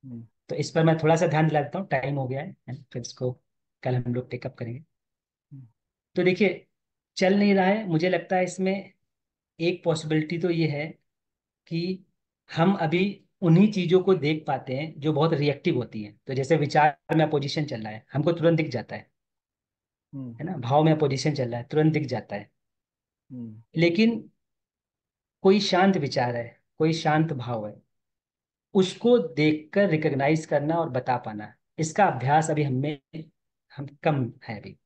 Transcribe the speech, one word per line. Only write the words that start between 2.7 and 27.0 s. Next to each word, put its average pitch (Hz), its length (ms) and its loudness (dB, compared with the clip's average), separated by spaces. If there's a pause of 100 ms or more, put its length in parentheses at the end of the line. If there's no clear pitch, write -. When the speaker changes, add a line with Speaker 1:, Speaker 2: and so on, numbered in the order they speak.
Speaker 2:
ना? - 180 -18
फिर 123 100 -8
इसको 127 300 -6 (500)
कल 127 120 -2
हम 123 200 -2
लोग 127 160 -6
टेक 127 160 -10
अप 127 80 -10
करेंगे। 120 300 -12 (680)
Speaker 1:
हम्म। 135 140 -20 (480)
Speaker 2:
तो 180 80 0
देखिए, 185 440 2 (500)
चल 190 220 2
नहीं 202 160 4
रहा 185 120 4
है, 208 220 0
मुझे 165 200 0
लगता 180 280 -2
है 185 80 2
इसमें 190 480 -4 (680)
एक 175 240 -2
possibility 156 540 -2
तो 180 120 -2
ये 165 180 0
है 147 180 -4 (800)
कि 175 380 -6 (460)
हम 175 240 2
अभी 175 440 0 (220)
उन्हीं 190 320 6
चीजों 180 300 2
को 190 120 4
देख 151 320 -2
पाते 131 300 -6
हैं 156 240 -10
जो 151 120 -2
बहुत 156 200 2
reactive 143 440 0
होती 110 260 -6
हैं। - 240 -16
तो 135 80 -8
जैसे 139 220 2
विचार 151 600 2
में 160 80 6
opposition 147 400 -2
चल 117 180 -8
रहा 107 100 -10
है, 113 200 -16
हमको 147 200 0
तुरंत 165 240 2
दिख - 120 -2
जाता 113 280 -8
है, - 140 -18 (1040)
Speaker 1:
हम्म। 127 200 -12
Speaker 2:
है 135 100 -12
ना? 180 120 -6
भाव 135 280 2
में 160 80 6
opposition 143 420 0
चल 123 140 -2
रहा 120 120 -6
है, 120 100 -12
तुरंत 156 220 4
दिख 143 140 0
जाता 107 300 -6
है। 104 140 -14 (840)
Speaker 1:
हम्म। 113 300 -14 (140)
Speaker 2:
लेकिन 180 540 0 (1120)
कोई 196 180 6
शांत 185 360 2
विचार 123 400 -2
है, 117 240 -10 (180)
कोई 160 140 2
शांत 160 400 0